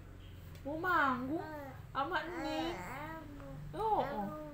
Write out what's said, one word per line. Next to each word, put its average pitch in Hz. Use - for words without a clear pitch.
Mau 285
manggung 302
sama 302
Ning. 320
Oh, 392
oh. 214